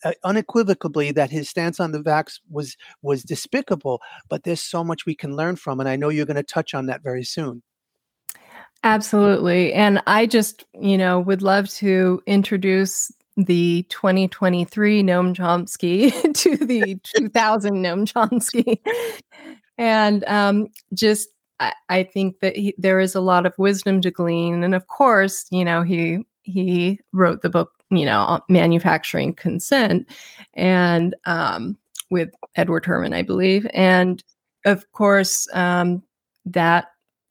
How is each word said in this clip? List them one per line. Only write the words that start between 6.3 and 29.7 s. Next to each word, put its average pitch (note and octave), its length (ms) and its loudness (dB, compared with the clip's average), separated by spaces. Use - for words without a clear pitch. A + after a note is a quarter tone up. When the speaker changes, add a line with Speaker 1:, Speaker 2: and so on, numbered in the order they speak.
Speaker 1:
touch - 320 -6
on C3+ 120 -6
that C3 180 -8
very B2+ 180 -8
soon. B2 400 -8
Speaker 2:
Absolutely. G3+ 920 2
And G3+ 360 2
I G#3+ 180 4
just, A3 380 -2
you G3 180 2
know, F3+ 220 2
would F#3+ 220 -2
love G3 320 0
to F#3 520 2
introduce G3 840 0
the F3 520 2
twenty F#3+ 380 0
twenty-three G3+ 760 0
Noam F3+ 280 2
Chomsky F3+ 800 0
<laughs> D#4+ 240 0
to D4+ 220 2
the A3 440 -2
Speaker 1:
<laughs> - 160 -4
Speaker 2:
two A3 120 0
thousand G#3 560 0
Noam F#3 280 -2
Chomsky. A3+ 680 0
And, G#3+ 480 2
um, G#3 420 2
just, G#3+ 360 0
I, A#2+ 120 -2
I F#3 140 0
think F#3 380 -4
that F#3+ 160 -2
he, G3+ 220 -4
there F#3+ 200 2
is F#3+ 160 0
a F#3+ 60 -2
lot F3+ 260 4
of F3+ 120 -4
wisdom F#3+ 420 2
to F3+ 100 0
glean. E3+ 540 -2
And F#3 100 0
of F#3 140 -4
course, G3+ 640 2
you F3+ 120 2
know, E3+ 180 0
he, E3+ 420 -2
he F#3 560 0
wrote F#3 300 2
the - 80 -2
book, E3+ 200 0
you E3 160 2
know, G#2+ 140 2
on E3 280 0
manufacturing E3+ 840 2
consent F3+ 720 -2